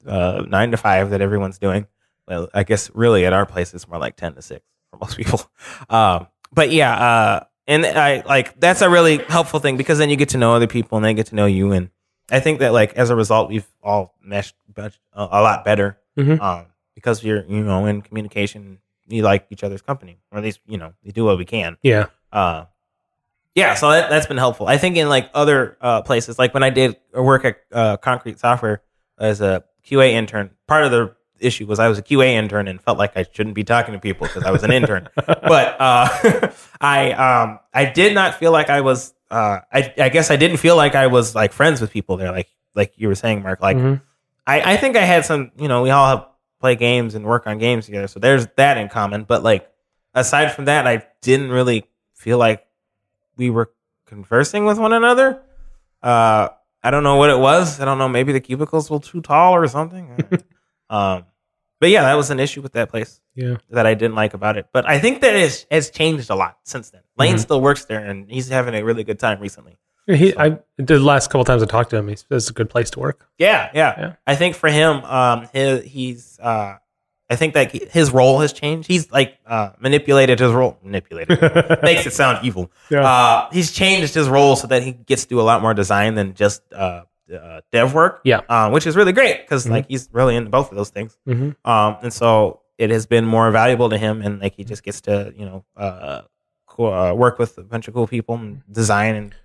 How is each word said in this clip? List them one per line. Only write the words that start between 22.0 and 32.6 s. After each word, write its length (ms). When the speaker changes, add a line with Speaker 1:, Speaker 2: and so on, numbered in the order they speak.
Speaker 1:
Uh, 320
yeah, 200
so 160
that, 200
that's 160
been 120
helpful. 280
I 120
think 180
in, 120
like, 240
other, 480
uh, 220
places, 360
like 160
when 80
I 80
did 260
work 320
at, 140
uh, 240
Concrete 440
Software 420
as 220
a 240
Q 180
A 120
intern, 360
part 180
of 60
the 240
issue 280
was 140
I 80
was 100
a 40
Q 200
A 140
intern 320